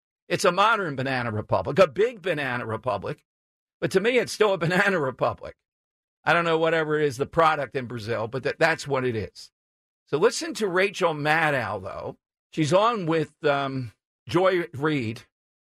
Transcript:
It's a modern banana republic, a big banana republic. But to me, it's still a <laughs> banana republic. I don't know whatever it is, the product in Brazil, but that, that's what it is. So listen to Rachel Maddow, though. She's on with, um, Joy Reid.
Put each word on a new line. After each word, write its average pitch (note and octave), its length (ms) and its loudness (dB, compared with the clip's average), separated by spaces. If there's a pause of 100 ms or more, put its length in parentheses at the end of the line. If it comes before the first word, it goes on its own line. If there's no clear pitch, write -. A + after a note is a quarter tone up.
(300)
It's F3 160 0
a F3+ 60 4
modern G3 440 2
banana B2+ 360 -4
republic, G#2 480 -2
a F#3 80 8
big G#3 340 -2
banana C#3 440 -4
republic. A2 580 -6 (580)
But E3 100 -2
to F#3 80 2
me, A#3+ 180 2
it's F#3+ 140 0
still G#3 220 2
a F#3+ 40 -2
<laughs> - 20 -2
banana F3+ 400 2
republic. C3 560 -4 (680)
I D3+ 100 4
don't E3+ 120 2
know E3 120 2
whatever D#3+ 420 2
it D3+ 60 2
is, B2+ 120 -2
the C3+ 80 -2
product D#3 500 2
in B2+ 100 -4
Brazil, A2+ 420 -6
but B2 160 -8
that, C3+ 160 -4
that's E3 280 0
what C3 180 0
it B2 100 -2
is. - 360 -10 (560)
So C#3+ 100 -2
listen C4+ 380 0
to G#3 120 -2
Rachel F#3 460 0
Maddow, C#3+ 680 0
though. - 360 -10 (340)
She's D3+ 220 0
on G#3 340 4
with, D#3+ 240 0 (120)
um, C3+ 480 -2 (380)
Joy F3+ 440 2
Reid. C3 500 -2 (420)